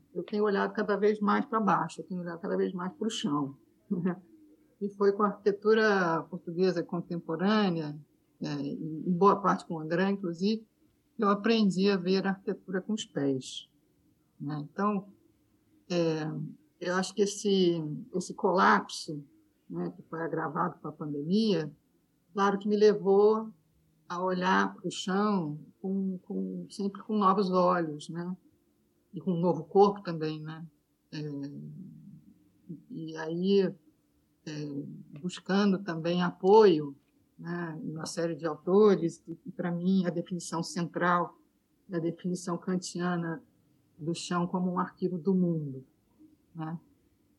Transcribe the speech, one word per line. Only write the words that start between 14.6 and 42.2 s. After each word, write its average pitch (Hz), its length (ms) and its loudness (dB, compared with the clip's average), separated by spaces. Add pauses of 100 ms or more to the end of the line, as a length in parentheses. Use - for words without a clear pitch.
Então, 202 380 -4 (840)
é, 160 400 0 (520)
eu 180 140 -2
acho 185 180 -2
que - 80 -2
esse, 190 600 2 (320)
esse 185 200 -6
colapso, 196 920 0 (460)
né, 175 260 -8
que - 80 -20
foi 160 180 -10
agravado 160 600 -4
com 156 80 -8
a - 20 -8
pandemia, 160 800 0 (640)
claro 196 240 2
que 202 100 -8
me 208 80 2
levou 208 720 6 (600)
a 175 140 -4
olhar 185 500 2
pro - 160 -8
chão 185 680 0 (220)
com, 190 420 -2
com, 190 460 -6
sempre 196 340 -6
com 214 140 -2
novos 190 340 4
olhos, 175 580 2
né? 175 260 -8 (800)
E 170 80 -10
com 185 120 0
um 170 60 0
novo 160 260 0
corpo 196 360 6
também, 156 400 -4
né? 160 240 -12 (460)
É, 156 100 -8 (1700)
e 160 280 -10
aí 180 540 2 (760)
é, 147 380 -8 (360)
buscando 190 600 0
também 170 420 -2
apoio, 175 760 6 (420)
né, 165 460 -8
em - 80 -8
uma 160 140 -8
série 170 300 -4
de 147 100 -6
autores, 180 840 4
e, 165 180 -12
e, 180 60 -12
pra 175 200 -4
mim, 180 340 2
a 175 40 0
definição 170 520 -4
central 175 760 -2 (500)
da 175 120 -6
definição 175 580 -4